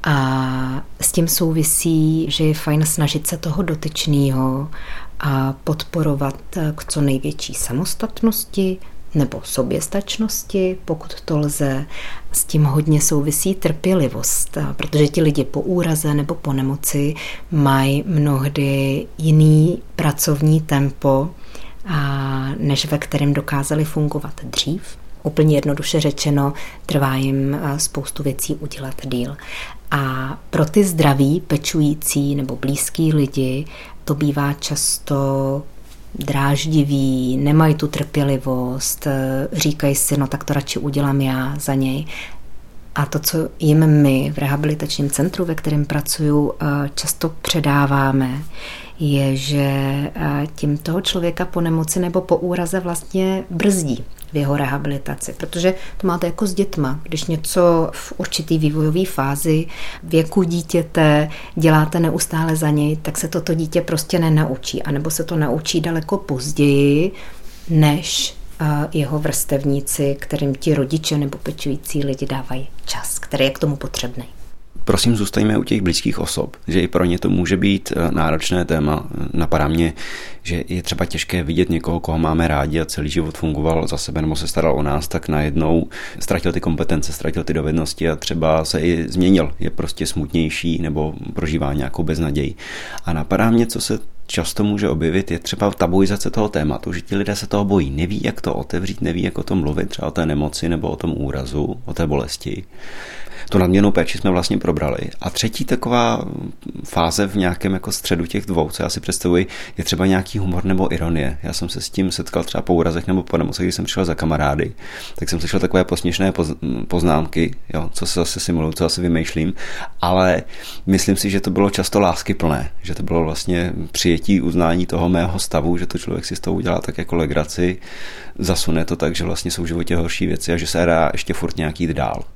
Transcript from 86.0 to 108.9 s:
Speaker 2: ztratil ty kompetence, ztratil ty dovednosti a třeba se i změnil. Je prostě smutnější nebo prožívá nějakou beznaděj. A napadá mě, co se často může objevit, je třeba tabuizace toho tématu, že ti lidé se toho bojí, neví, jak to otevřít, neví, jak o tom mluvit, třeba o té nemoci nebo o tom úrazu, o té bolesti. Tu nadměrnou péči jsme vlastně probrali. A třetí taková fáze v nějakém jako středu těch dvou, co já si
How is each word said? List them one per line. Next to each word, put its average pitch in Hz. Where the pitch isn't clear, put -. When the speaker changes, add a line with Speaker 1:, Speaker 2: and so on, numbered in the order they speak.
Speaker 2:
ztratil -
ty 85
kompetence, 80
ztratil 80
ty 82
dovednosti 78
a 78
třeba 80
se 78
i 82
změnil. 92
Je 80
prostě -
smutnější 80
nebo 76
prožívá 76
nějakou 71
beznaděj. 76
A 85
napadá 92
mě, 117
co -
se 113
často -
může 101
objevit, 80
je 85
třeba 101
tabuizace 95
toho 104
tématu, 76
že 87
ti -
lidé 101
se 107
toho 104
bojí, 92
neví, 85
jak -
to -
otevřít, -
neví, 85
jak 90
o 87
tom 95
mluvit, 76
třeba -
o -
té 80
nemoci 76
nebo 85
o 76
tom 78
úrazu, 69
o 73
té 85
bolesti. -
Tu 98
nadměrnou 95
péči 92
jsme 101
vlastně 90
probrali. 76
A 90
třetí -
taková 120
fáze 85
v 98
nějakém 95
jako -
středu 85
těch 101
dvou, 82
co -
já 78
si -